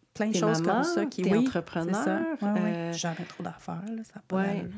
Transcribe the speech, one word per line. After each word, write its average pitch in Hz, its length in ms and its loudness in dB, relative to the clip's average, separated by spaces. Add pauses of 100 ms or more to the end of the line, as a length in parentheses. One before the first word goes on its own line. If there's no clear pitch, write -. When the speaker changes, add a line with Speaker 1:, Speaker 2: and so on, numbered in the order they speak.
(140)
Speaker 1:
plein 214 140 0
de 220 60 2
Speaker 2:
T'es 185 40 2
Speaker 1:
choses 165 240 4
Speaker 2:
maman, 202 200 4
Speaker 1:
comme - 20 2
ça 339 220 0
qui, 214 160 -4
Speaker 2:
t'es 185 100 4
Speaker 1:
oui, 214 60 6
Speaker 2:
entrepreneur, 180 580 0
Speaker 1:
c'est 247 80 0
ça. 208 500 0
Ouais, 190 60 2
ouais. 170 160 0
Speaker 2:
euh, 170 160 -4
Speaker 1:
Jamais 165 360 -4
trop - 140 -12
d'affaires, 170 400 -8 (100)
là, 226 120 -8
ça - 160 -18
a - 20 -18
pas 185 140 -4
Speaker 2:
ouais. 196 100 2 (120)
Speaker 1:
d'allure. 175 180 -6